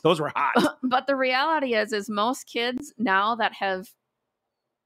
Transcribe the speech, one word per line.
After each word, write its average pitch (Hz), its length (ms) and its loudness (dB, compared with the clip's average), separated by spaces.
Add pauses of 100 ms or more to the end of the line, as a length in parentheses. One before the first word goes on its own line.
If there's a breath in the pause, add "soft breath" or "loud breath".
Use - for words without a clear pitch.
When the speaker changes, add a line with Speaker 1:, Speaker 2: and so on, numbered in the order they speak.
Speaker 1:
Those 160 180 4
were 143 140 -4
hot. 143 440 2
Speaker 2:
<laughs> - 40 -14
But 262 240 0
the 277 100 0
reality 262 580 0
is, 214 200 0
is 208 160 -4
most 214 360 -2
kids 247 520 -6
now 202 380 2
that 214 180 0
have 190 340 -4 (960)